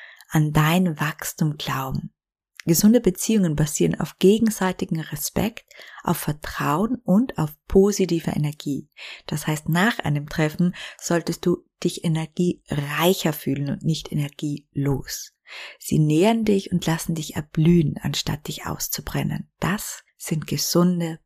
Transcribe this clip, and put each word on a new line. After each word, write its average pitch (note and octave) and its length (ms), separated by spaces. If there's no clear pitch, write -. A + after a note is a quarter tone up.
an D3+ 240
dein D#3 480
Wachstum D3+ 560
glauben. C3+ 560
Gesunde G#3 360
Beziehungen F#3 560
basieren D#3+ 420
auf - 200
gegenseitigem F#3+ 840
Respekt, D#3+ 640
auf E3 140
Vertrauen D3+ 840
und A3 340
auf D#3 180
positiver F#3+ 680
Energie. D3 520
Das - 220
heißt, D#3 200
nach F3+ 300
einem D3 300
Treffen D#3+ 460
solltest E3+ 460
du F3 200
dich - 220
energiereicher D#3 1300
fühlen C#3 380
und - 120
nicht D3+ 300
energielos. C#3+ 1200
Sie - 200
nähren F3 460
dich G3+ 260
und F3 160
lassen E3 280
dich D#3+ 200
erblühen, D#3 680
anstatt - 460
dich - 180
auszubrennen. - 920
Das - 460
sind D#3 300
gesunde E3+ 800